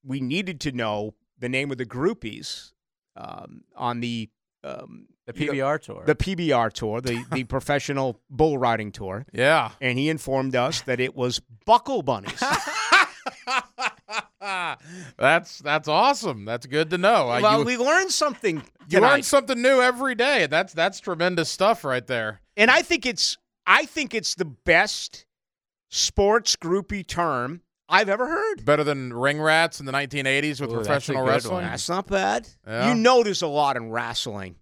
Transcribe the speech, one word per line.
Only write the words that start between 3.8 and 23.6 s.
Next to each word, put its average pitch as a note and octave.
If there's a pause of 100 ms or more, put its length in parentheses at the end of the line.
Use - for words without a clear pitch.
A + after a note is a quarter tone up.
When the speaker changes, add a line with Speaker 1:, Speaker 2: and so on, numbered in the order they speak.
Speaker 1:
the, A#2 (340)
um, - (200)
Speaker 2:
The B2
Speaker 1:
you D3
know, C#3+
Speaker 2:
P C#3+
B C3+
R C#3+
tour. -
Speaker 1:
the D3+
P F#3+
B E3
R A#2
tour, A2
the, B2
the C3
<laughs> A2+
professional C3+ (100)
bull D3
riding A2+
tour. G2+
Speaker 3:
Yeah. C3+ (100)
Speaker 1:
And B2+
he C#3+
informed C3+
us B2+
that B2+
it B2+
was B2 (260)
Buckle A#3+
Bunnies. A#2
<laughs> C#4+ (2750)
Speaker 3:
That's, D#3
that's D3
awesome. F3
That's A#2+
good D3+
to F3+
know. F3+
Uh, A#2+
Speaker 1:
Well, G#3+
Speaker 3:
you, -
Speaker 1:
we B3
learned D#4+
something A3+ (320)
Speaker 3:
you F3+
learn B3
Speaker 1:
tonight. C#4+
Speaker 3:
something C4
new B3+
every B3+
day. A#3
That's, D#3+
that's F3
tremendous F3
stuff G3+
right B2+
there. A2 (160)
Speaker 1:
And A3
I D#4
think E4
it's, - (300)